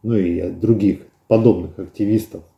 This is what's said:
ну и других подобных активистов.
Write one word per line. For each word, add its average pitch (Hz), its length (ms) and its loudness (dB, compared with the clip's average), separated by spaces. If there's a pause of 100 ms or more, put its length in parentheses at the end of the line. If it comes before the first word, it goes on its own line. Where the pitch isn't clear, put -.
ну 113 140 -2
и 87 340 -2
других 98 520 0 (260)
подобных 101 520 2
активистов. 101 640 -4 (140)